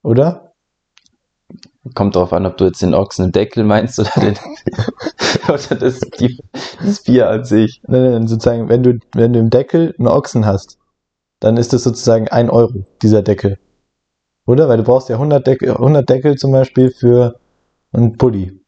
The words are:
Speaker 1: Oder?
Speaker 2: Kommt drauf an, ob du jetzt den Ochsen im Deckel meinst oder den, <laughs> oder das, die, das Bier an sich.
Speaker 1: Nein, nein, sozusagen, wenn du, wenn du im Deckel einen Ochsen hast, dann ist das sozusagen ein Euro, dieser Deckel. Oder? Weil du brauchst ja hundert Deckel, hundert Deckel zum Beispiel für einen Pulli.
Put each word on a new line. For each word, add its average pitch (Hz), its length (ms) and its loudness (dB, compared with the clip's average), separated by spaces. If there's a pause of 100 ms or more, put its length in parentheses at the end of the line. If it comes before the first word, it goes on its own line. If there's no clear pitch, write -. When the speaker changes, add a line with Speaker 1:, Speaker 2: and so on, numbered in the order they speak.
Speaker 1:
Oder? 143 500 -2 (1400)
Speaker 2:
Kommt 98 200 -2
drauf 90 160 0
an, 90 140 -2
ob 90 120 -6
du 95 80 2
jetzt 87 180 -2
den 90 100 0
Ochsen 92 320 -2
im 87 60 -2
Deckel 107 320 -2
meinst 104 360 0
oder 104 180 -2
den, 101 200 0 (560)
<laughs> - 540 -6
oder 143 280 -4
das, 127 240 -4
die, 123 400 -4 (400)
das - 240 -4
Bier 120 260 2
an 110 140 -4
sich. 110 440 0
Speaker 1:
Nein, 127 240 2
nein, 113 160 -2
sozusagen, 113 420 -4
wenn 123 140 2
du, 120 160 2 (140)
wenn 117 200 2
du 117 60 2
im 113 100 2
Deckel 156 480 0
einen 120 100 0
Ochsen 123 380 0
hast, 98 320 -4 (600)
dann 113 180 2
ist 120 160 0
das 123 100 0
sozusagen 113 440 0
ein 117 240 0
Euro, 113 340 0 (160)
dieser 107 220 4
Deckel. 98 340 -2 (880)
Oder? 135 240 2
Weil 113 80 4
du 110 60 0
brauchst 123 260 0
ja 117 80 -4
hundert 143 300 0
Deckel, 127 280 0
hundert 139 340 2
Deckel 135 260 2
zum 135 160 -2
Beispiel 131 400 2
für 120 480 2 (520)
einen 117 260 0
Pulli. 98 500 -2